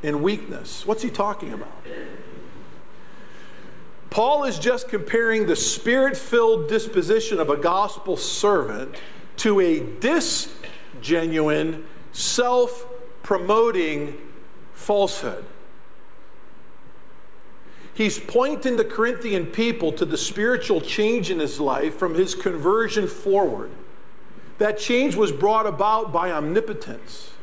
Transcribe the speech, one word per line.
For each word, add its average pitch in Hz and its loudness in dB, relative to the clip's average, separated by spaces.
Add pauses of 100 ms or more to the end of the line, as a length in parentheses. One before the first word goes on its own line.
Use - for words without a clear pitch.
In 147 0
weakness. - -2
What's 220 0
he 247 -2
talking 202 -2
about? - -8 (2500)
Paul 277 4
is 214 -2
just 247 0
comparing 220 2
the 165 4
spirit-filled 233 4
disposition 214 2
of 151 2
a 147 4
gospel 185 2
servant 131 0 (420)
to 208 4
a 170 4
disgenuine, 156 0 (280)
self-promoting 202 2 (520)
falsehood. 180 0 (2500)
He's 214 2
pointing 262 2
the 220 4
Corinthian 220 0
people 226 2
to - 2
the 151 -2
spiritual 214 2
change 214 2
in 170 0
his 147 -2
life 143 0
from 131 0
his 180 2
conversion 202 2
forward. 196 2 (880)
That 208 2
change 240 2
was 202 4
brought 208 4
about 202 2
by 175 2
omnipotence. 156 -2 (120)